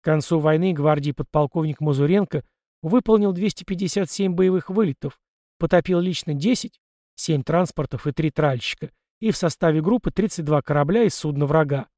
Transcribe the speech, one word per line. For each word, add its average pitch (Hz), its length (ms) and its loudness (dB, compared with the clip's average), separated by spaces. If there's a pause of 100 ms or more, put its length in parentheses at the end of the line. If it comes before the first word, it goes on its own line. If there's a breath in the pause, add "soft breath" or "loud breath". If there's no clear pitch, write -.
К - 40 -20
концу 160 340 0
войны 156 340 2
гвардии 147 380 0
подполковник 151 680 -2
Мазуренко 151 640 0 (380)
выполнил 208 500 2
двести 180 320 -4
пятьдесят 185 440 -4
семь 190 260 -2
боевых 185 360 2
вылетов, 185 500 -2 (380)
потопил 175 400 2
лично 175 340 -2
десять, 170 480 -2 (360)
семь 147 260 -2
транспортов 160 640 -2
и 143 60 -4
три 156 180 -2
тральщика, 143 600 -2 (260)
и 220 140 0
в - 40 0
составе 160 460 0
группы 196 300 0
тридцать 190 320 -2
два 147 180 2
корабля 147 400 2
и 214 60 4
судна 147 380 -2
врага. 143 520 0